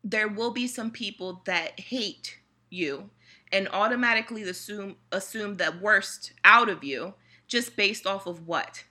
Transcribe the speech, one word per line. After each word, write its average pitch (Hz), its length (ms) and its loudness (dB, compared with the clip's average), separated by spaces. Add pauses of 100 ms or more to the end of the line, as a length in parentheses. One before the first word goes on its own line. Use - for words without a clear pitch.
There 214 240 0
will 220 240 -2
be 240 160 -2
some 226 220 -6
people 190 560 -10
that 170 340 -2
hate - 600 -8 (300)
you 170 420 -4 (400)
and 196 180 0
automatically 226 720 0
assume, 196 520 -8 (160)
assume 202 460 -6
the 170 220 0
worst 202 540 0 (100)
out 226 260 10
of 175 140 -4
you 139 300 -6 (340)
just 240 280 -2
based 202 320 0
off 196 180 -2
of 165 220 -10
what? - 440 -4